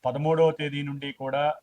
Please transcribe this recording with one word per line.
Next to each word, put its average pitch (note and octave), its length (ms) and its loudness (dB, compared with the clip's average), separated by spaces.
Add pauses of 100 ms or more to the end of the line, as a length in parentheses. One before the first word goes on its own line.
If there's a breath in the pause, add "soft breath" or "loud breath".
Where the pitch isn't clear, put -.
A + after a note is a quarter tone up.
పదమూడవ D#3 460 4
తేదీ D3 320 -4
నుండి C#3 300 -8
కూడా C#3 500 -2